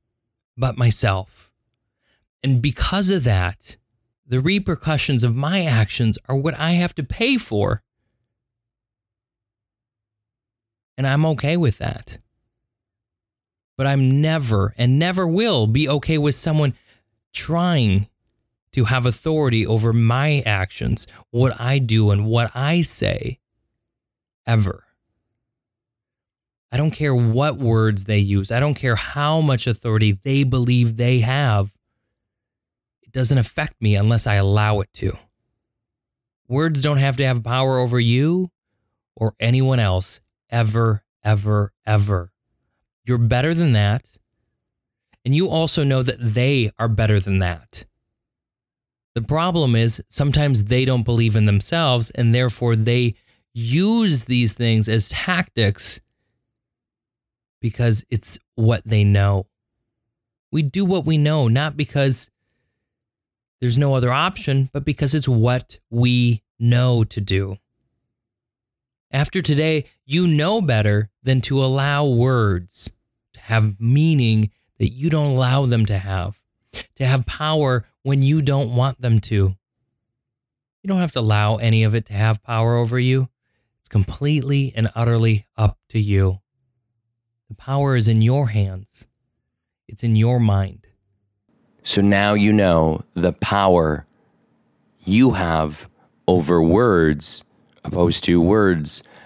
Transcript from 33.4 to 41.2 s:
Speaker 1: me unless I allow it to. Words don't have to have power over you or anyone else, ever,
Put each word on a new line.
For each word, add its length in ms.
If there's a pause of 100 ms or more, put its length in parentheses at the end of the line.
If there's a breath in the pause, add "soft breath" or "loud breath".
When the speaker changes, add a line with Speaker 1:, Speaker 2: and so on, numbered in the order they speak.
Speaker 1:
me 140
unless 320
I 80
allow 460
it 140
to. 220 (1300)
Words 320
don't 160
have 200
to 80
have 160
power 380
over 220
you 500 (640)
or 240
anyone 400
else, 400 (300)
ever, 560 (180)